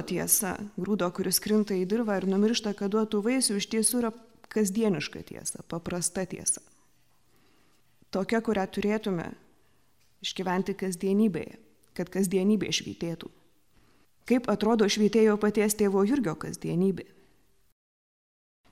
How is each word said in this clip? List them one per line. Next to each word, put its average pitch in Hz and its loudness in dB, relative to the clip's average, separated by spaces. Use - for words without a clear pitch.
tiesa, 175 -2
grūdo, 180 0
kuris 185 -2
krinta 208 2
į 185 0
dirvą 208 0
ir 185 -2
numiršta, 208 2
kad 196 -4
duotų 214 0
vaisių, 247 0
iš - -6
tiesų 220 0
yra 233 -2
kasdieniška 202 0
tiesa, - -12
paprasta 175 -4
tiesa. - -4
Tokia, 196 0
kurią 214 0
turėtume 202 -2
išgyventi 185 -2
kasdienybėje, 190 0
kad 175 -6
kasdienybė 190 2
švytėtų. - -6
Kaip 247 4
atrodo 214 4
švytėjo 214 6
paties 208 2
tėvo 196 4
Jurgio 208 0
kasdienybė? 170 -2